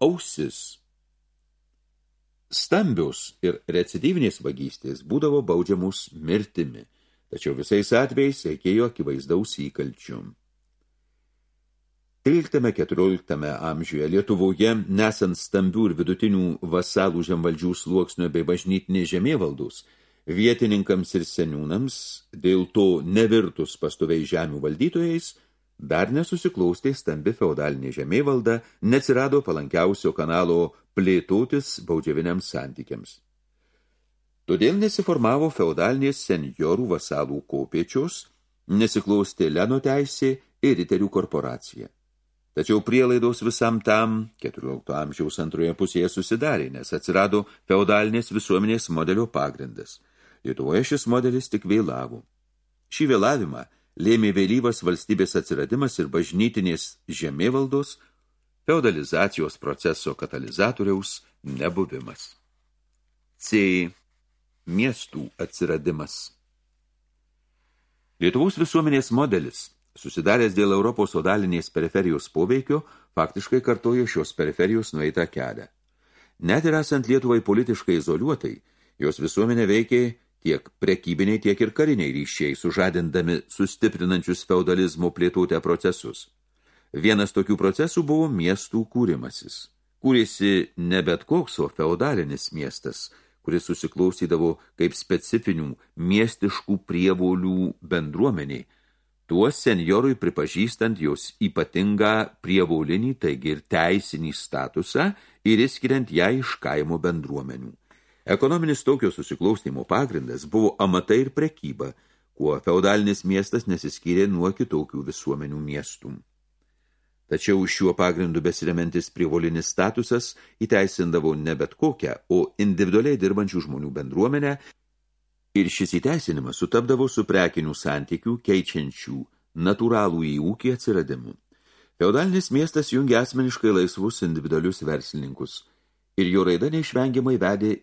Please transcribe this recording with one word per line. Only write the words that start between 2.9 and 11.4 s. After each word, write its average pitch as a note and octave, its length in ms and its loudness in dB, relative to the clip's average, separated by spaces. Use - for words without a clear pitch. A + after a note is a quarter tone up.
ir - 240 -2
recidyvinės F#2+ 800 0
vagystės C2+ 640 -8
būdavo C#3+ 320 2
baudžiamos F#2 720 0
mirtimi, D#2 720 -4
tačiau - 240 -4
visais G2+ 400 0
atvejais C3+ 480 2
reikėjo F#2+ 480 0
akivaizdaus C#2+ 640 -2
įkalčių. C2 500 -10